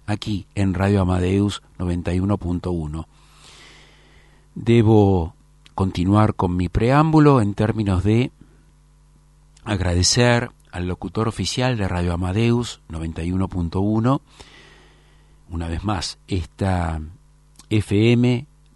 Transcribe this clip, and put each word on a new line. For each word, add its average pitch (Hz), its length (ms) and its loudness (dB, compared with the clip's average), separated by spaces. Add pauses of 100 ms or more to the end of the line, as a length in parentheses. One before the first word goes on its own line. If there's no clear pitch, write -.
aquí 104 480 -6
en 98 200 0
Radio 98 260 2
Amadeus 92 640 0 (140)
noventa 87 360 -4
y 92 60 0
uno 98 180 0
punto 87 340 -4
uno. 78 360 -6 (1500)
Debo 104 800 4 (400)
continuar 98 640 2
con 90 220 -2
mi 90 100 0
preámbulo 147 720 4
en 101 140 0
términos 104 500 0
de 113 280 2 (1300)
agradecer 101 880 2 (200)
al 90 160 -6
locutor 95 400 -4
oficial 123 500 -4
de 98 100 -2
Radio 87 260 -2
Amadeus 113 760 0
noventa 80 340 -8
y 87 80 -4
uno 92 160 -2
punto 90 340 -4
uno. 110 400 0 (1300)
Una 85 180 -8
vez 82 160 -6
más, 101 440 -6
esta 87 720 -2 (680)
F 107 420 2
M 123 340 2 (300)